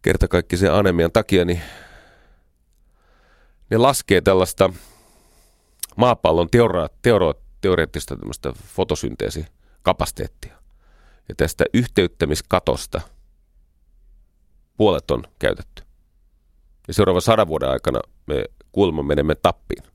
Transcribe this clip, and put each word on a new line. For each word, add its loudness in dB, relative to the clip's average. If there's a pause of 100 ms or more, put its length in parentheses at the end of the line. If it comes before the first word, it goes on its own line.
kertakaikkisen 0
anemian 2
takia, 2
niin -4 (2000)
ne 0
laskee 2
tällaista 2 (1200)
maapallon 2
teora-, 2 (120)
teoro-, 0 (200)
teoreettista -2
tämmöistä -10 (120)
fotosynteesikapasiteettia. -6 (720)
Ja -12
tästä -2
yhteyttämiskatosta -2 (1800)
puolet 0
on -4 (160)
käytetty. -4 (1040)
Ja -10
seuraavan 2
sadan 2
vuoden -4
aikana -2 (260)
me -4 (260)
kuulemma 0
menemme 0
tappiin. -4 (120)